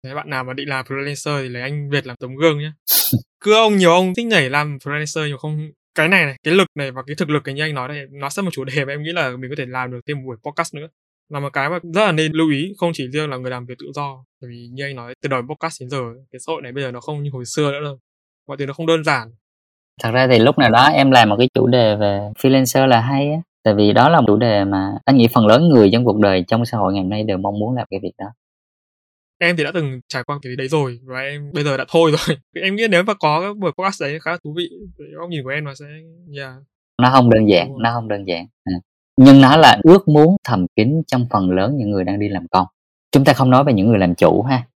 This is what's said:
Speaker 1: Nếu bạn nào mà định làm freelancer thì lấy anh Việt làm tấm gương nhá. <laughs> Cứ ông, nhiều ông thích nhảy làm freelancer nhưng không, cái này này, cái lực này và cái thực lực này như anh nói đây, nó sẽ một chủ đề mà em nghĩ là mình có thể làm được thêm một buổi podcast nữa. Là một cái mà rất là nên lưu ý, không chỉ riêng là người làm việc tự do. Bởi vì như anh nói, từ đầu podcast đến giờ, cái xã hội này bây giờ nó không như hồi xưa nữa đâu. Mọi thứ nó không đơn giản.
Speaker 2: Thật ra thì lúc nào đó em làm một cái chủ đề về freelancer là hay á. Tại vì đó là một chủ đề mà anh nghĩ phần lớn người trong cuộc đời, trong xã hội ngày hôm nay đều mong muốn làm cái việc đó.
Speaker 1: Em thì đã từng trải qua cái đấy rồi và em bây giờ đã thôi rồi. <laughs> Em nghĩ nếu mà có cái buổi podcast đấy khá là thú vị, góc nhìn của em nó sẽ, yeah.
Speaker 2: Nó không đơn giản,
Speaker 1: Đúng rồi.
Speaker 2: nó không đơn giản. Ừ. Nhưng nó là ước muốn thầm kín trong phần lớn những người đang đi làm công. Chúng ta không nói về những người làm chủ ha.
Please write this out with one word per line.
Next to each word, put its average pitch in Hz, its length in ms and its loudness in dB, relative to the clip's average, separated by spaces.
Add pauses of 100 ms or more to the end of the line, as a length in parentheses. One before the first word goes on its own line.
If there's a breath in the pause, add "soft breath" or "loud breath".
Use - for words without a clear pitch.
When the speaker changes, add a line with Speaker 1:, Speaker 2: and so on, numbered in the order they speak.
Speaker 1:
Nếu 131 120 -14
bạn 151 140 -10
nào 131 140 -6
mà 127 100 -12
định 143 160 -10
làm 131 160 -6
freelancer 139 580 -8
thì 127 60 -10
lấy 123 120 -12
anh 143 280 -10
Việt 139 160 -2
làm 123 140 -14
tấm 127 160 -12
gương 151 240 0
nhá. 151 140 -10 (340 loud breath)
<laughs> - 360 -4
Cứ 208 120 2
ông, 220 220 4
nhiều 175 140 4
ông 185 240 2
thích 233 100 -6
nhảy 170 240 0
làm 147 280 -4
freelancer 151 520 -8
nhưng 139 80 -10
không, 151 320 -8 (260)
cái 156 140 0
này 185 160 2
này, 135 180 -8
cái 156 100 0
lực 190 220 2
này 139 160 -8
và 127 160 -14
cái 147 80 -10
thực 156 140 -6
lực 147 160 -2
này 135 100 -10
như 147 80 -8
anh 156 100 -6
nói 127 140 -8
đây, 143 240 -14
nó 139 180 -8
sẽ 202 120 -8
một 185 120 -4
chủ 135 100 -8
đề 135 220 -6
mà 139 80 -10
em 147 100 -10
nghĩ 165 100 -8
là 156 160 -2
mình 127 200 -12
có 147 80 -10
thể 139 100 -8
làm 127 240 -8
được 123 160 -12
thêm 147 100 -8
một 131 80 -14
buổi 120 180 -14
podcast 156 320 -8
nữa. 151 120 -16 (420)
Là 147 100 -10
một 139 140 -8
cái 143 160 -2
mà 175 100 -6 (140)
rất 214 120 0
là 190 60 2
nên 156 200 0
lưu 156 200 0
ý, 160 260 -4
không 170 160 -2
chỉ 135 200 -8
riêng 151 160 -6
là 131 80 -8
người 127 140 -10
làm 123 140 -12
việc 123 140 -18
tự 139 60 -18 (100)
do. 139 280 -12 (180)
Bởi 123 100 -20
vì 120 220 -20
như 139 120 -12
anh 139 100 -12
nói, 120 260 -16
từ - 80 -8
đầu 131 120 -2
podcast 151 400 -12
đến 123 80 -16
giờ, 135 120 -8 (300)
cái 131 80 -20
xã 151 140 -12
hội 147 80 -8
này 123 100 -16
bây 135 120 -8
giờ 127 80 -8
nó 123 100 -14
không 147 220 -10
như 143 100 -8
hồi 123 120 -12
xưa 147 260 -4
nữa 143 120 -10
đâu. 139 160 -12 (480)
Mọi 139 100 -14
thứ 139 80 -8
nó 139 80 -10
không 165 140 -10
đơn 160 160 0
giản. 123 280 -2 (680)
Speaker 2:
Thật 113 100 -4
ra 127 200 4
thì 117 80 8
lúc 123 180 4
nào 127 120 4
đó 117 160 6
em 139 260 4
làm 117 180 6
một 104 100 0
cái 127 140 4
chủ 117 140 2
đề 117 280 2
về 104 340 -2 (120)
freelancer 135 460 2
là 120 140 4
hay 139 300 -2
á. 156 60 -4 (260)
Tại 110 100 2
vì 104 200 4
đó 127 160 6
là 165 120 4
một 117 60 2
chủ 104 100 4
đề 107 260 0
mà 98 280 -4 (140)
anh 135 120 4
nghĩ 117 160 6
phần 110 140 4
lớn 147 220 6
người 110 240 8
trong 123 120 2
cuộc 107 140 0
đời, 95 280 2
trong 113 180 -2
xã 113 120 -8
hội 98 160 -2
ngày 98 100 -4
hôm 92 60 -4
nay 107 140 -4
đều 101 140 -4
mong 101 220 -6
muốn 117 160 -4
làm 117 140 -8
cái 95 140 -8
việc 87 140 -10
đó. 95 80 -12 (1160)
Speaker 1:
Em 175 160 0
thì 151 60 -2
đã 151 100 -4
từng 139 340 -4
trải 127 160 -8
qua 143 180 -8
cái 123 140 -12
đấy 135 120 -8
rồi 135 380 -4
và 127 140 -12
em 143 340 -12
bây 147 100 -4
giờ 139 140 -2
đã 131 120 -6
thôi 165 220 2
rồi. 156 260 -4 (180)
<laughs> 175 80 -10
Em 190 120 -4
nghĩ 226 140 -4
nếu 180 140 0
mà 208 100 -4
có 156 280 -2
cái 202 120 -8
buổi 190 240 -6
podcast 190 240 -4
đấy 151 200 -8
khá 165 100 -8
là 175 120 -6
thú 147 140 -12
vị, 175 120 -6 (480)
góc 170 120 -14
nhìn 151 140 -8
của 127 60 -10
em 151 140 -6
nó 139 120 -12
sẽ, 147 100 -20 (520)
yeah. 135 160 -14 (480)
Speaker 2:
Nó 127 100 4
không 127 180 6
đơn 110 200 4
giản, 90 180 4
Speaker 1:
Đúng - 100 -14
rồi. 110 60 -6
Speaker 2:
nó 117 100 0
không 117 140 -8
đơn 101 200 -6
giản. 87 180 -6 (200)
Ừ. 92 80 -4 (440)
Nhưng 135 240 12
nó 135 160 8
là 123 260 8
ước 180 240 4
muốn 156 360 6
thầm 95 220 -2 (100)
kín 143 320 0
trong 123 220 -2
phần 98 220 0
lớn 101 260 -2
những 104 140 -4
người 95 120 -2
đang 98 160 -4
đi 104 100 -4
làm 87 180 -8
công. 92 200 0 (440)
Chúng 135 140 4
ta 147 80 6
không 127 160 2
nói 127 140 6
về 143 100 2
những 98 140 2
người 110 120 4
làm 87 160 2
chủ 87 260 4
ha. 127 260 -4 (120)